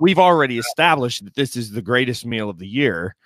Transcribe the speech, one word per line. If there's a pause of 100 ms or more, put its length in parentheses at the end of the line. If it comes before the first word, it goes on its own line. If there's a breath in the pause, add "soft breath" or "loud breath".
we've
already
established
that
this
is
the
greatest
meal
of
the
year. (120)